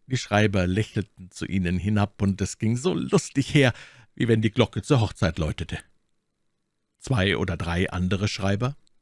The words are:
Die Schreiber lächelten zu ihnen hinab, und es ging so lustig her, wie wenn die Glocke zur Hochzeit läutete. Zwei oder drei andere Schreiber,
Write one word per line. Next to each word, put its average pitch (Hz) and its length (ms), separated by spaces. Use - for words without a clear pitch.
Die 127 100
Schreiber 104 480
lächelten 92 640
zu - 160
ihnen 90 320
hinab, 101 460
und 98 180
es - 160
ging 113 180
so 156 200
lustig - 580
her, 135 180
wie 117 120
wenn 113 140
die 107 100
Glocke 110 300
zur 139 180
Hochzeit 95 380
läutete. 78 400
Zwei 98 400
oder 92 180
drei 85 360
andere 92 360
Schreiber, 104 480